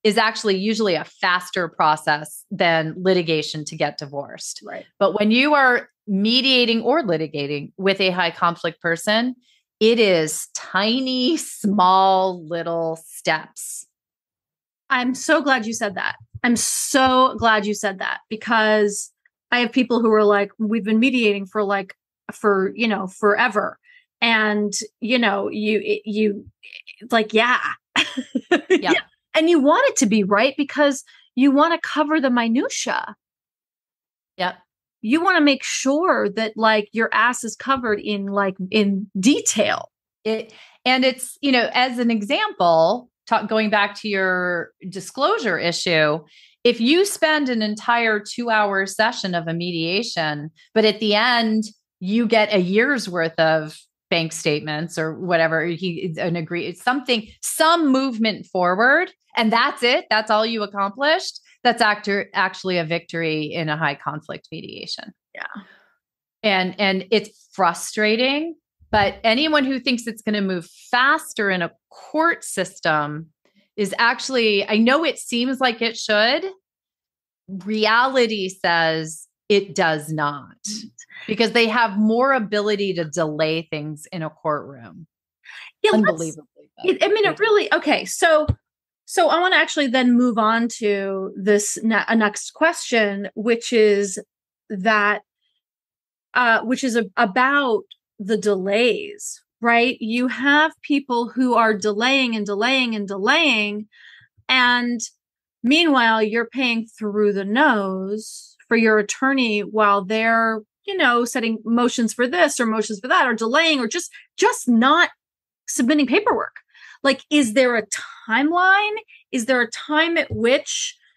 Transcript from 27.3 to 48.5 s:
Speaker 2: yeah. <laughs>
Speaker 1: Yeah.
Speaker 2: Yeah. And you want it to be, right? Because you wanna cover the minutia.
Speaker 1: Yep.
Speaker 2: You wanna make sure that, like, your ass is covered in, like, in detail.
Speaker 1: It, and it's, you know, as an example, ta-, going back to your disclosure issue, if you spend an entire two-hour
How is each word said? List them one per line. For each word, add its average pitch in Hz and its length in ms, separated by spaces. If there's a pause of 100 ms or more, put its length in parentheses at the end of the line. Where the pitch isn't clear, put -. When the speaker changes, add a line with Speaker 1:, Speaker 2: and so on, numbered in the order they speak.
Speaker 2:
yeah. 233 260 (360)
<laughs> 349 60 (680)
Speaker 1:
Yeah. 330 220
Speaker 2:
Yeah. - 100 (340)
And 320 140
you 339 100
want 320 300
it - 80
to 262 100
be, 208 160
right? 208 340
Because 285 460 (320)
you 269 160
wanna 311 280
cover 302 400
the 269 120
minutia. 240 840 (1200)
Speaker 1:
Yep. 185 180 (460)
Speaker 2:
You 277 220
wanna 370 180
make 285 220
sure 269 640
that, 220 260
like, 220 360
your 226 220
ass 233 300
is 226 120
covered 247 440
in, 202 280
like, 196 280 (160)
in 202 380 (100)
detail. - 720 (320)
Speaker 1:
It, 220 300 (320)
and 254 200
it's, 254 360
you 285 100
know, 240 220
as 247 260
an 240 120
example, 202 960 (180)
ta-, 214 160
going 214 260
back 208 320
to 220 60
your 180 640 (180)
disclosure 262 680
issue, 165 600 (440)
if 233 180
you 320 240
spend 311 440
an 233 120
entire 214 580
two-hour 208 680